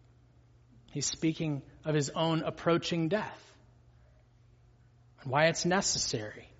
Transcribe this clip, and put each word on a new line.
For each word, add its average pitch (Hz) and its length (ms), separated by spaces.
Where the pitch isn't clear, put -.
He's 139 160
speaking 156 560
of 151 100
his 147 160
own 160 320
approaching 170 680
death - 460
and 131 100
why 147 160
it's 165 200
necessary. - 840